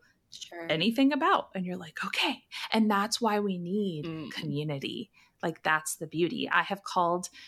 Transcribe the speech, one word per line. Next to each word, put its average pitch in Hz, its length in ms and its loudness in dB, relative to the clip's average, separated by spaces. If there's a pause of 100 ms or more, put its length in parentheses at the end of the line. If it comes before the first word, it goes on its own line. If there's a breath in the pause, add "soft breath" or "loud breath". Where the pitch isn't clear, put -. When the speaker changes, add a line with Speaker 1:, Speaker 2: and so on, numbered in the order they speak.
(320 soft breath)
Speaker 1:
Sure. 170 380 -14
Speaker 2:
anything 226 420 4
about. 320 440 2
And 190 100 -4
you're 180 120 -4
like, - 280 -8
"Okay." - 380 -2 (280 loud breath)
And 220 200 4
that's 202 280 0
why 208 200 2
we 196 180 0
need 175 480 -2
Speaker 1:
Mm. 160 260 -8
Speaker 2:
community. 147 800 -4 (320 soft breath)
Like, 165 220 -4
that's 156 320 2
the 165 100 -8
beauty. 156 420 0
I 175 140 2
have 196 220 -4
called 180 460 0 (180 loud breath)